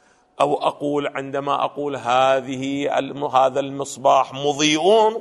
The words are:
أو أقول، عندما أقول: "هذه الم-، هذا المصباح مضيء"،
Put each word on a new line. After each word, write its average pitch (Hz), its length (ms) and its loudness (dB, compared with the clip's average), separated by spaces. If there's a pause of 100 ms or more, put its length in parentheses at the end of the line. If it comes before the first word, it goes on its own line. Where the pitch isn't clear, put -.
(420)
أو 147 140 0
أقول، 147 520 -2
عندما 139 580 -4
أقول: 143 300 -6
"هذه 131 1040 0
الم-، 139 260 -4
هذا 131 340 2
المصباح 139 760 0
مضيء"، 151 760 2 (120)